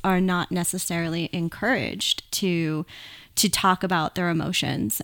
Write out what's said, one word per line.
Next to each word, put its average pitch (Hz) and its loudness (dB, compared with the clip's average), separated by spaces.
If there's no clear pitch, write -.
are 190 4
not 180 2
necessarily 170 -2
encouraged 185 -2
to, 165 0
to - 4
talk 185 2
about 175 0
their 175 2
emotions - 0